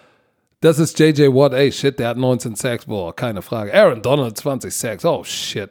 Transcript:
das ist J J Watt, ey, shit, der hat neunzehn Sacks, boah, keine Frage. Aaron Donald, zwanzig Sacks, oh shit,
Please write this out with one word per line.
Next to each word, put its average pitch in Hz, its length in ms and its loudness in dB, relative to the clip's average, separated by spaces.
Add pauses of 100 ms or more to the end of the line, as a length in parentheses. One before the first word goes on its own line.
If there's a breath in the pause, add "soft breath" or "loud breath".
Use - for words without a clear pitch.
(600 soft breath)
das 160 180 4
ist 156 220 0
J 156 180 6
J 139 160 6
Watt, 135 200 4
ey, 135 180 2
shit, 143 260 -2
der 120 120 -2
hat 117 60 -6
neunzehn 127 380 -2
Sacks, 120 300 -6
boah, 90 300 -8
keine 110 280 -6
Frage. 107 320 -6
Aaron 165 280 4
Donald, 120 360 0
zwanzig 127 340 -8
Sacks, 110 320 -6
oh 143 200 -2
shit, - 460 -10